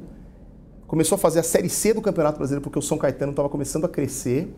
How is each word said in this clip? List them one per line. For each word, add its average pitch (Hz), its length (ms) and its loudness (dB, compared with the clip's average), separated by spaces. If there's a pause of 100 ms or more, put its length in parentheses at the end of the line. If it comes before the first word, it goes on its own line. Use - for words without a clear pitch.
(880)
começou 160 280 2
a 185 40 -6
fazer 165 200 4
a 156 40 2
Série 180 260 2
C - 240 2
do 214 80 0
Campeonato 156 380 0
Brasileiro, 139 240 -2
porque - 160 -4
o - 20 -2
São - 160 -2
Caetano 143 340 0
tava 143 160 0
começando 143 380 -2
a 170 40 -2
crescer. 135 680 -2